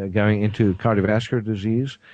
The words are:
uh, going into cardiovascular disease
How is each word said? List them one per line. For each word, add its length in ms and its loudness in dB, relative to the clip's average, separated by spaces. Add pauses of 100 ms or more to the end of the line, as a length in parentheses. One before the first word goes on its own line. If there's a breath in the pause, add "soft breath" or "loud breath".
uh, 60 -6
going 360 2
into 320 2
cardiovascular 680 0
disease 540 -4 (160 loud breath)